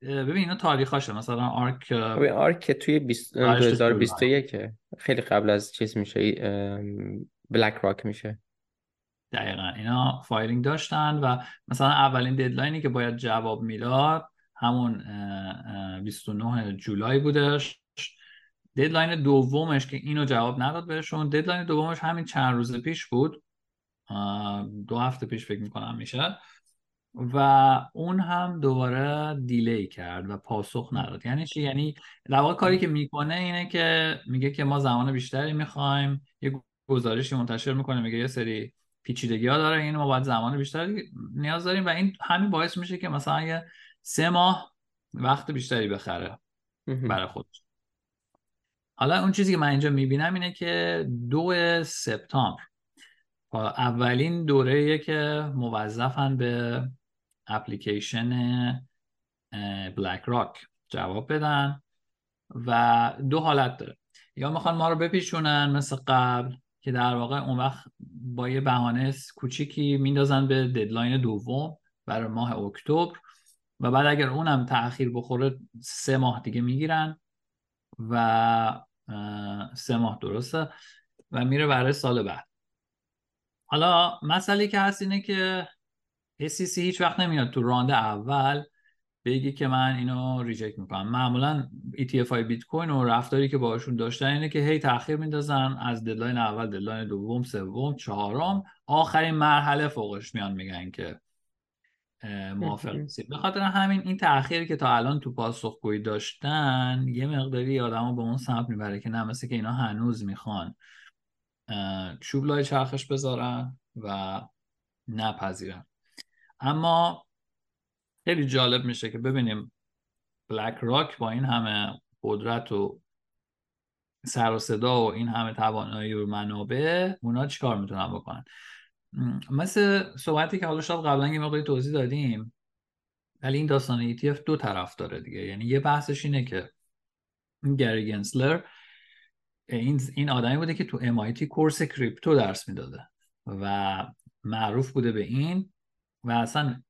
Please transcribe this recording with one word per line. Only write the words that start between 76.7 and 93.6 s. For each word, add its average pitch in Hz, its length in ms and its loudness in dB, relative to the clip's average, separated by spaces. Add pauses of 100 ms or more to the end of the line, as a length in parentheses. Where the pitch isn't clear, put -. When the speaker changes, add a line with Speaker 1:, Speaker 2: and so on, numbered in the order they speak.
Speaker 1:
و، 113 160 -2 (920)
اه، 104 680 -8
سه - 220 -2
ماه 113 240 0
درسته 127 480 -4 (640)
و 123 140 0
میره 143 220 2
برای 131 260 4
سال 123 300 0
بعد. 90 240 -8 (1200)
حالا 170 580 4
مسئله 196 440 2
که 202 120 0
هست 196 220 2
اینه 196 200 0
که 185 460 -2 (720)
ای 151 100 -4
سی 180 160 -4
سی 180 160 -4
هیچ 180 200 0
وقت 175 180 2
نمیاد 156 300 2
تو 127 140 0
راند 123 280 2
اول 135 720 2 (600)
بگی 131 280 0
که 139 140 -2
من 131 280 2
اینو 127 480 -2
ریجکت 110 360 -6
می‌کنم. 98 300 -6
معمولاً 127 600 2 (240)
ای 135 120 -4
تی 127 140 2
اف 120 100 2
های 117 140 2
بیت 117 200 -4
کوین 165 260 -4
و 135 140 2
رفتاری 123 460 2
که 139 80 0
باهاشون 120 380 -2